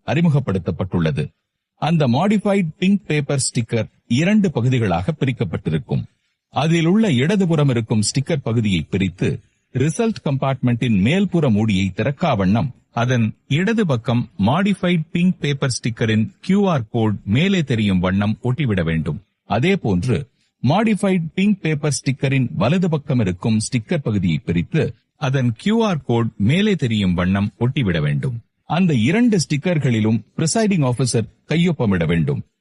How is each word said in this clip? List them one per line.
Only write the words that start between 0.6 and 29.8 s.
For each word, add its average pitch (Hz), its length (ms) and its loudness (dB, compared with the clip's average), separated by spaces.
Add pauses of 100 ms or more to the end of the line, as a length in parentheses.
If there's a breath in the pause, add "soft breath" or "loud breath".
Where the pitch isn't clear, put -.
அந்த 151 320 0
மாடிஃபைட் 196 600 0 (100)
பிங்க் 190 280 0
பேப்பர் 147 340 -2
ஸ்டிக்கர் 113 480 -4 (180)
இரண்டு 190 440 2
பகுதிகளாக 113 640 0
பிரிக்கப்பட்டிருக்கும். 131 920 -4 (440)
அதில் 160 380 0
உள்ள 196 260 4
இடதுபுறம் 156 580 2
இருக்கும் 113 320 0
ஸ்டிக்கர் 139 400 -2
பகுதியை 120 400 0
பிரித்து 90 580 -2 (320)
ரிசல்ட் 160 520 -2
கம்பார்ட்மெண்டின் 131 800 0
மேல்புற 165 480 2
மூடியை 101 460 0
திறக்காவண்ணம் 120 760 0 (200)
அதன் 120 440 0 (140)
இடது 196 380 0
பக்கம் 120 520 -2
மாடிஃபைட் 180 640 0 (100)
பிங்க் 180 280 0
பேப்பர் 143 300 -2
ஸ்டிக்கரின் 110 600 -2 (100)
கியூ 196 280 2
ஆர் 139 200 -2
கோட் 110 360 0
மேலே 170 380 0
தெரியும் 107 360 0
வண்ணம் 98 440 0
ஒட்டிவிட 120 420 0
வேண்டும். 80 380 -2 (220)
அதே 160 320 0
போன்று 95 520 -2 (340)
மாடிஃபைட் 190 720 2
பிங்க் 202 260 2
பேப்பர் 156 320 -2
ஸ்டிக்கரின் 135 640 -2
வலது 170 340 0
பக்கம் 143 320 -2
இருக்கும் 107 400 0
ஸ்டிக்கர் 131 480 -4
பகுதியை 90 300 0
பிரித்து - 560 -2 (220 soft breath)
அதன் 131 360 0
கியூ 220 320 0
ஆர் 180 180 -2
கோட் 117 340 0
மேலே 185 380 2
தெரியும் 107 400 0
வண்ணம் 98 440 0
ஒட்டிவிட 117 420 0
வேண்டும். 73 400 -2 (240)
அந்த 165 300 0
இரண்டு 196 440 2
ஸ்டிக்கர்களிலும் 131 840 0 (140)